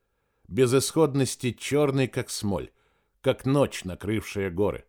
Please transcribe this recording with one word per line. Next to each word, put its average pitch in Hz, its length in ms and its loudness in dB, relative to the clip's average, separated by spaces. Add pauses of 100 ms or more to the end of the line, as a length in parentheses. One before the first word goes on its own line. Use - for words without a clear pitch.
(480)
Безысходности, 131 1040 2
черной, 135 560 0
как - 240 -6
смоль, 90 400 -4 (500)
как - 240 -2
ночь, 135 380 0
накрывшая 98 680 -4
горы. 87 400 -2